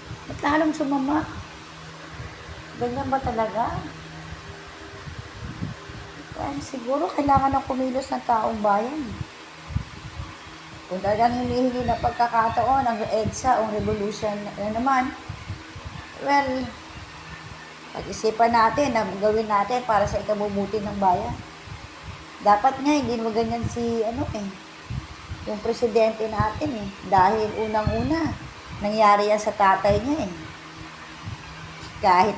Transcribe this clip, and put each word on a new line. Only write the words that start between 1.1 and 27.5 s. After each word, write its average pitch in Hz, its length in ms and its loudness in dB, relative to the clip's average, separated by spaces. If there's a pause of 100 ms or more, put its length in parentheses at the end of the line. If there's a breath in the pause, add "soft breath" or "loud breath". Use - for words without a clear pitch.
Ganyan 247 320 -2
ba 269 80 2
talaga? 226 560 0 (2750)
Well, 285 240 -6
siguro 269 480 -2
kailangan 277 480 4
ng 269 80 -2
kumilos 262 480 -2
ng 254 160 -2
taong 226 320 2
bayan. 226 460 2 (1800)
Kung 185 160 -6
talagang 214 400 4
hinihingi 247 480 2
na 233 80 4
pagkakataon, 240 880 4
ang 226 240 0
edsa, 220 480 2
ang 220 160 2
revolution 208 640 -2 (240)
na 208 80 -2
naman, 254 400 2 (1120)
well, 269 400 4 (1400)
pag-isipan 220 560 2
natin 233 400 4
na 214 240 2
gawin 214 320 2
natin 208 400 2
para 202 160 4
sa 202 160 -2
ikabubuti 202 560 0
ng 202 240 -4
bayan. 196 320 4 (1120)
Dapat 262 400 6
nga, 294 80 6
hindi 240 240 2
mo 226 160 0
ganyan 226 320 0
si, 233 400 0
ano 240 160 -2 (160)
eh, 202 80 -6 (1040)
yung 214 160 -4
presidente 220 640 4
natin 226 480 0
eh. 202 100 -6 (220)
Dahil 202 400 6 (160)